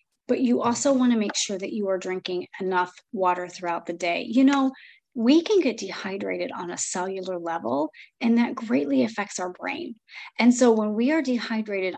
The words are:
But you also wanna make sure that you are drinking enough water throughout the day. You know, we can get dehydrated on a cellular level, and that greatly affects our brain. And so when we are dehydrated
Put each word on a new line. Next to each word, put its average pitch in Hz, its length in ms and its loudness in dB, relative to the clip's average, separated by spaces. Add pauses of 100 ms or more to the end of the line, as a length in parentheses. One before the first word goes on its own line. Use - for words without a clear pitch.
(260)
But - 140 0
you 247 200 2
also 240 320 2
wanna 247 240 4
make 208 200 -2
sure 196 220 -4
that 190 140 -8
you 208 160 -2
are 190 100 0
drinking 185 500 -6 (120)
enough 185 320 0 (200)
water 180 340 0
throughout 170 400 -6
the 175 60 -4
day. 175 360 -4
You 247 140 4
know, 269 300 4 (420)
we 262 280 6
can 403 180 2
get 240 160 0
dehydrated 190 720 -6
on 175 220 -10
a 175 60 -8
cellular 185 600 -6
level, 220 540 -4 (280)
and 233 180 4
that - 180 0
greatly 262 480 0
affects 220 340 -6
our 180 140 -6
brain. 185 420 -8 (460)
And 240 120 8
so 247 200 6
when 214 220 0
we 240 180 2
are 320 100 2
dehydrated 214 760 -2